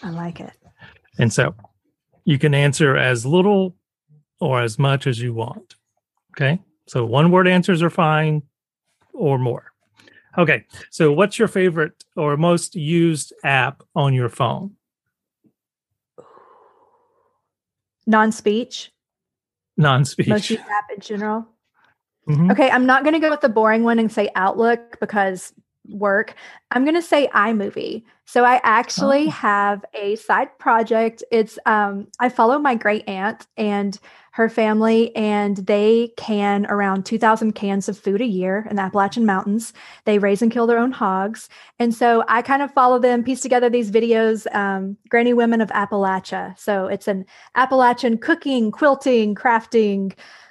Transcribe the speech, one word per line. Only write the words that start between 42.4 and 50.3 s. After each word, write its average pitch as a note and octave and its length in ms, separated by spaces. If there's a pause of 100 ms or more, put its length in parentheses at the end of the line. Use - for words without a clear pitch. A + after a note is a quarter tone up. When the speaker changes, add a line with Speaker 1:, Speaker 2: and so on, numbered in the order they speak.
Speaker 1:
kind C4+ 180
of C#4 100
follow B3+ 280
them, A#3+ 240
piece B3+ 180
together B3 300
these A#3 180
videos, A3+ 560 (100)
um, G3 400 (140)
Granny A#3+ 240
Women A#3 280
of G3+ 80
Appalachia. F#3+ 880
So G3 260
it's G3 220
an F#3+ 180 (300)
Appalachian B3 640
cooking, C4+ 520
quilting, B3+ 640
crafting G#3 800 (380)